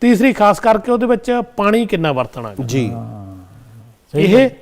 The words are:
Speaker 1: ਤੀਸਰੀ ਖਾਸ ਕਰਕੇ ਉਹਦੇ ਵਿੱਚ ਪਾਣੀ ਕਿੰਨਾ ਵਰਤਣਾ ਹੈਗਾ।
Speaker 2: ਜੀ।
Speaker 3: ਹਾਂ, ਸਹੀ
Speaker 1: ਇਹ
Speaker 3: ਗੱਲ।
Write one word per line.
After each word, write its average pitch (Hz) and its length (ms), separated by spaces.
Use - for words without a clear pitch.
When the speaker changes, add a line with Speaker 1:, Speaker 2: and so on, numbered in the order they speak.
Speaker 1:
ਤੀਸਰੀ 240 320
ਖਾਸ 208 260
ਕਰਕੇ 220 320
ਉਹਦੇ 240 140
ਵਿੱਚ 240 360
ਪਾਣੀ 214 280
ਕਿੰਨਾ 160 260
ਵਰਤਣਾ 123 380
ਹੈਗਾ। 104 140
Speaker 2:
ਜੀ। 120 260
Speaker 3:
ਹਾਂ, 110 480
ਸਹੀ - 120
Speaker 1:
ਇਹ 190 140
Speaker 3:
ਗੱਲ। 262 120